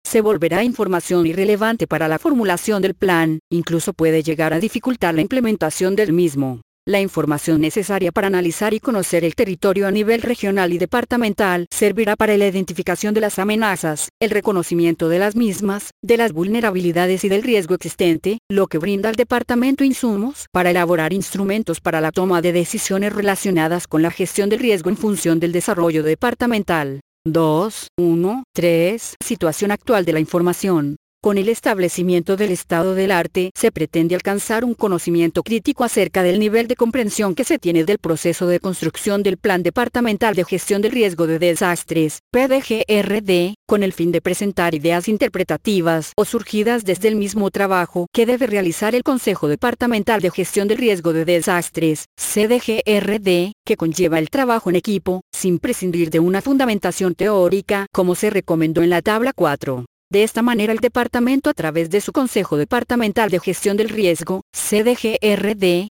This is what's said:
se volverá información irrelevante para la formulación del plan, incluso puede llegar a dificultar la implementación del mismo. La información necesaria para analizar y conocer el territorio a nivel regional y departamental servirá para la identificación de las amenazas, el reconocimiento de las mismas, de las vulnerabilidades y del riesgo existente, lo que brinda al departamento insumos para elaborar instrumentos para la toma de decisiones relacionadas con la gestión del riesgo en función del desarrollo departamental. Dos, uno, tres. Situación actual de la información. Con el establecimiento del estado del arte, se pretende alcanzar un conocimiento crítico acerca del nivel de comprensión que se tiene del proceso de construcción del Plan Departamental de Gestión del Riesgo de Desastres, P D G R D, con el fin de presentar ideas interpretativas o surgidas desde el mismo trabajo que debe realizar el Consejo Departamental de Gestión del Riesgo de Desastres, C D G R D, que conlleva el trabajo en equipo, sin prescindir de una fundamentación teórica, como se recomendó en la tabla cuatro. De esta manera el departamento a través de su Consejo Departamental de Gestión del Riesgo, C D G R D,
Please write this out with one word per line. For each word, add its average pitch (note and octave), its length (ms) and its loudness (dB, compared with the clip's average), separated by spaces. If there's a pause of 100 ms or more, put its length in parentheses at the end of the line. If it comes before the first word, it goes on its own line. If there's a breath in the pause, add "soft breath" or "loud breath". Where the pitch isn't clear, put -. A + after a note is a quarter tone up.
se - 160 2
volverá F#3 440 0
información F#3 640 0
irrelevante G#3 580 0
para D#3 220 -2
la D#3 100 0
formulación G#3 640 0
del F#3+ 120 0
plan, E3 440 2 (140)
incluso E3+ 400 -2
puede D#3+ 320 2
llegar D#3+ 280 0
a D#3+ 60 0
dificultar A3 560 -2
la D#3+ 60 2
implementación G3+ 760 0
del G3 180 2
mismo. C#3 480 0 (260)
La G3 140 0
información D#3 600 0
necesaria F#3 500 -2
para G3 140 0
analizar F#3 480 0
y A3 40 -2
conocer F#3 460 0
el E3 100 0
territorio G3 520 0
a F#3+ 40 0
nivel G#3+ 300 2
regional G3+ 500 0
y F3 60 0
departamental G#3 920 0
servirá G#3 440 0
para G#3+ 220 2
la G3+ 100 4
identificación F#3+ 680 -2
de G#3+ 80 2
las G#3 160 -2
amenazas, G3 720 -2 (100)
el A3+ 80 0
reconocimiento F3 800 0
de E3+ 100 2
las G3+ 160 0
mismas, G3+ 580 -2 (100)
de A3+ 160 2
las A3+ 160 0
vulnerabilidades F#3 880 0
y G3+ 60 0
del G3+ 120 2
riesgo G3+ 320 0
existente, F3 640 0 (140)
lo G3 160 2
que - 100 -6
brinda G3 320 0
al - 60 -2
departamento B3 680 0
insumos B3 680 0
para F3+ 200 2
elaborar E3+ 420 2
instrumentos G3 640 -2
para E3 220 0
la D#3 100 -2
toma F3+ 300 2
de F3 100 2
decisiones G3 640 -2
relacionadas F#3 720 0
con D#3 160 0
la E3+ 80 2
gestión G3 400 -2
del G#3+ 100 0
riesgo G3 300 0
en G#3 80 -2
función E3+ 420 0
del E3+ 120 0
desarrollo E3+ 500 0
departamental. E3+ 1000 0 (260)
Dos, D#3+ 600 0 (100)
uno, F3 440 2 (120)
tres. E3+ 600 0 (100)
Situación G3+ 460 -2
actual G3+ 340 0
de E3+ 80 0
la D#3 80 2
información. E3+ 760 0 (260)
Con G3+ 160 2
el G3 100 0
establecimiento F#3 880 0
del G3+ 140 -2
estado F3+ 440 -2
del F#3+ 160 0
arte, F3+ 440 -2
se - 180 0
pretende E3 420 0
alcanzar G3+ 480 -2
un A#3+ 120 -2
conocimiento E3+ 680 0
crítico A3+ 400 -2
acerca F#3+ 400 0
del F3+ 160 2
nivel G#3+ 300 2
de B3 80 0
comprensión A3 580 0
que B3 100 -2
se B3 140 0
tiene E3+ 260 2
del G3+ 120 2
proceso E3+ 500 -2
de F3 140 2
construcción F#3+ 640 -4
del F#3+ 160 0
Plan F3+ 240 0
Departamental A3+ 720 0
de F3 100 0
Gestión G3 380 -2
del A3+ 100 0
Riesgo F#3 340 2
de D#3+ 120 0
Desastres, E3 800 0 (120)
P B3+ 160 2
D C4 140 2
G A3 260 -2
R G#3 360 0
D, F#3 320 2 (120)
con G#3 160 2
el F#3+ 120 -2
fin E3+ 180 0
de E3+ 80 0
presentar F3+ 540 -2
ideas E3 340 0
interpretativas F3 1080 0
o G#3+ 120 2
surgidas A3+ 580 -2
desde F#3 240 0
el A3 80 2
mismo G3+ 340 -2
trabajo F#3 600 0
que A#3 140 2
debe B3 200 0
realizar G#3 480 -2
el A#3+ 80 0
Consejo A#3 460 0
Departamental A3+ 720 0
de F3 100 2
Gestión G3 380 -2
del G#3+ 80 2
Riesgo F3+ 380 2
de D#3+ 100 0
Desastres, E3 800 0 (160)
C G#3+ 280 0
D A#3+ 120 2
G A3 240 -2
R G3+ 340 0
D, F#3 360 0 (120)
que A3 120 0
conlleva E3 400 0
el D#3+ 100 -2
trabajo A#3 400 0
en F3 80 2
equipo, F#3 460 -2 (120)
sin F3+ 240 0
prescindir F3 520 -2
de E3 100 2
una F#3 220 2
fundamentación G#3 720 0
teórica, G3 800 0
como F3+ 200 2
se G#3 140 -2
recomendó E3 540 0
en F3 80 4
la E3+ 100 2
tabla G#3+ 320 0
cuatro. C#3 540 -2 (260)
De G3 100 4
esta A3 200 0
manera A3+ 300 0
el A3 60 -2
departamento B3 720 0
a D4+ 40 -4
través D#3+ 360 -2
de G3+ 100 0
su F#3+ 120 -8
Consejo B3 440 0
Departamental A3+ 720 0
de F#3 100 0
Gestión G3 360 -2
del A3 120 0
Riesgo, F#3 540 -2 (120)
C G#3+ 300 0
D A#3+ 100 4
G A3 260 -2
R G3+ 360 2
D, F#3 360 2